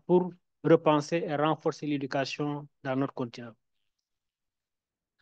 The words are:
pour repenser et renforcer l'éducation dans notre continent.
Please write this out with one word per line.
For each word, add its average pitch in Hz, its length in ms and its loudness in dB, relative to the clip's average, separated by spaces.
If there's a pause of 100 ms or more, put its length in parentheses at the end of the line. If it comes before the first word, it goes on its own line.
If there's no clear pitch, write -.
pour 180 240 2 (320)
repenser 160 640 4
et 147 80 -4
renforcer 151 520 -2
l'éducation 147 800 -4 (160)
dans 131 120 -2
notre 135 180 -2
continent. 120 400 -10 (1700)